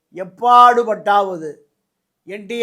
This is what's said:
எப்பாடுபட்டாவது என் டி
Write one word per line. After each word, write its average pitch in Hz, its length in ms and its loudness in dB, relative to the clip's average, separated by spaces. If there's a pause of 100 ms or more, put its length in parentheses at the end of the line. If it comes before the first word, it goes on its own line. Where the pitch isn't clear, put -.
(140)
எப்பாடுபட்டாவது 202 1400 0 (760)
என் 202 220 -16
டி 233 120 -8